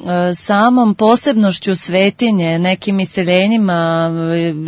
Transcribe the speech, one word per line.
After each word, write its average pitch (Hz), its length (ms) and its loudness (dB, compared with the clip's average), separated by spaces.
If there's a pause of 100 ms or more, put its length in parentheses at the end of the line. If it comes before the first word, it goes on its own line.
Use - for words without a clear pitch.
(340)
samom 214 600 2
posebnošću 220 800 2
svetinje, 190 840 0
nekim 185 400 -2
iseljenjima, 185 840 0 (280)
e, - 20 -4 (560)